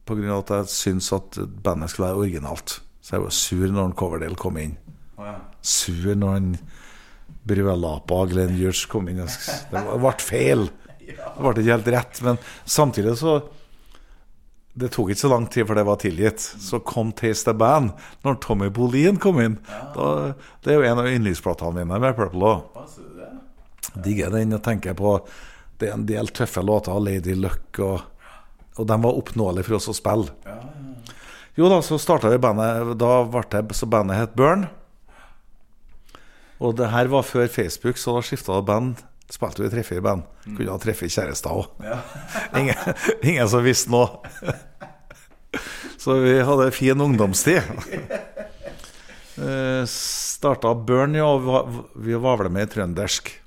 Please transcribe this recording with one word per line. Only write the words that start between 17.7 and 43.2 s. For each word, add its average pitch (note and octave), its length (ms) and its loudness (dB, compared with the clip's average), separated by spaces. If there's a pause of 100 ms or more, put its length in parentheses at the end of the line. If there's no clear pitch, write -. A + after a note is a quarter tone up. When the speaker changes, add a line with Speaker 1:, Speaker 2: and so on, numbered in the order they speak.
Speaker 1:
når C3+ 200 0
Tommy G2+ 240 0
Bolin B2+ 540 2
kom F#3 180 4
inn. A2 160 2 (160)
Speaker 2:
Ja. G#2+ 100 -12 (140)
Speaker 1:
Da, - 100 0 (580)
det C#3+ 100 2
er D3 80 6
jo B2 80 4
en A#2+ 140 2
av B2+ 80 0
yndlingsplatene F2 680 0
mine F2 240 -2
med C3 160 2
Purple F#2 240 0
også. G#2 320 2
Speaker 2:
Hva - 160 -16
sier E2+ 160 -20
du - 160 -20
det? - 80 -18 (720)
Speaker 1:
Digger G2+ 320 0
den, A2 200 2
og G#2 100 -6
tenker G#2 320 -2
på, G2+ 220 2 (600)
det G#2 120 -2
er G#2+ 40 -8
en G#2+ 120 -4
del G#2+ 260 -2
tøffe G2+ 320 -2
låter, G2+ 340 0
Lady F#2+ 380 -2
Luck, - 420 -2
og... F#2+ 220 -2 (800)
Og G#2+ 100 -2
de A2 140 4
var B2 160 4
oppnåelige F#2+ 480 -2
for A2 100 0
oss A2 140 -4
å - 20 -6
spille. G#2 380 0 (160)
Speaker 2:
Ja, G#2 80 -14
ja, B2 160 -16
ja. C3+ 480 -16 (320)
Speaker 1:
Jo E3 180 4
da, F#3+ 60 8 (100)
så D#3 160 0
startet A#2 320 4
vi B2 80 4
bandet, A#2 560 0
da A#2+ 220 6 (100)
ble A#2+ 160 -2
det, G#2 140 -2 (180)
så - 80 -2
bandet G#2 320 2
het A2+ 160 -2
Burn. E3 300 4 (1900)
Og A#2+ 160 0
det A#2 160 2
her B2 220 2
var C#3 160 4
før A#2+ 180 2
Facebook, A#2+ 560 -2
så A#2+ 140 -2
da A#2+ 100 0
skiftet G2+ 300 -4
det G2 100 0
band. A#2 380 0 (260)
Spilte - 320 -6
vi G2+ 80 -2
treffe G2+ 280 -4
i F2+ 40 -4
band. G2 240 0 (200)
Speaker 2:
Mm. - 120 -12
Speaker 1:
Kunne G2 160 -4
ha F#2+ 80 -8
treffe G2 280 -4
kjærester - 440 -4
også. - 320 -6
Speaker 2:
Ja. A#2 140 -6 (280)
Speaker 1:
<laughs> - 320 -4
Ingen, C#3 380 0 (240)